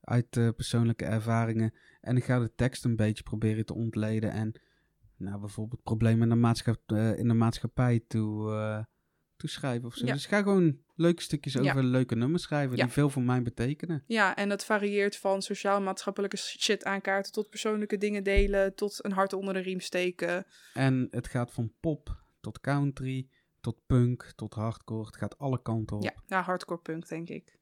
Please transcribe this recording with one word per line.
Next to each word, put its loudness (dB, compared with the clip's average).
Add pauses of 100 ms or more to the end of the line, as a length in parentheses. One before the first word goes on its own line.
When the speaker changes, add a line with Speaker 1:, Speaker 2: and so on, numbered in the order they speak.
Speaker 1:
uit, 0
eh, 4
persoonlijke 2
ervaringen. 0 (280)
En 0
ik 2
ga 2
de 0
tekst 0
een 2
beetje 0
proberen 0
te -10
ontleden -2
en, -4 (560)
nou, -8
bijvoorbeeld -8
problemen 4
in 4
de 4
maatschap-, 2
eh, 2
in 0
de 4
maatschappij 2
toe, -2
eh, -2 (560)
toeschrijven -6
of -12
zo. -4
Speaker 2:
Ja. 0
Speaker 1:
Dus -4
ik -12
ga 4
gewoon 4 (180)
leuke 4
stukjes -4
Speaker 2:
Ja. 0
Speaker 1:
over 4
leuke 2
nummers 0
schrijven -2
Speaker 2:
Ja. 4
Speaker 1:
die 0
veel 4
voor -2
mij 2
betekenen. -4
Speaker 2:
Ja, 2
en -2
dat -4
varieert 0
van 0
sociaal-maatschappelijke -2
s-, -8
shit 0
aankaarten -2
tot -4
persoonlijke -2
dingen -2
delen, 4
tot -6
een -2
hart 0
onder -4
de -2
riem -6
steken. -2 (280)
Speaker 1:
En 2
het -6
gaat -4
van -2
pop -4 (240)
tot -12
country, -4 (340)
tot -6 (100)
punk, 2
tot -10
hardcore. -6
Het -20
gaat -8
alle -2
kanten -4
op. -4
Speaker 2:
Ja, -2 (140)
nou, -2
hardcore -4
punk, -10
denk -8
ik. -14